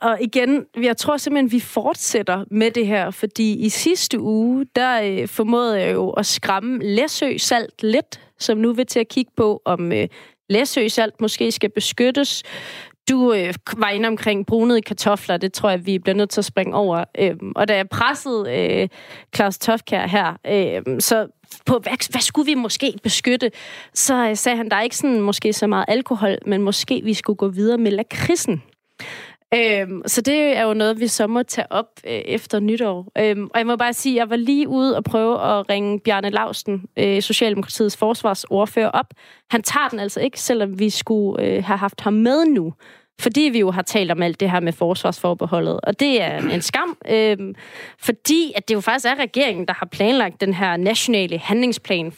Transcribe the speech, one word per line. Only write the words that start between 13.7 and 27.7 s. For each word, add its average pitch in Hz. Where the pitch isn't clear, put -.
var 220
inde 202
omkring 208
brunede 226
kartofler, 202
det 190
tror -
jeg, 180
vi 190
bliver 190
nødt 202
til -
at 202
springe 190
over. 175
Øhm, 190
og 208
da 208
jeg 196
pressede, 240
øh, 180
Claus 202
Tofkjær 226
her, 180
øh, 127
så 220
på, 254
hvad, -
hvad 254
skulle -
vi 294
måske 240
beskytte? 247
Så, 247
øh, 214
sagde 240
han, 226
der 208
er 202
ikke 247
sådan 254
måske 202
så 208
meget 196
alkohol, 214
men 202
måske 202
vi 220
skulle 202
gå 196
videre 208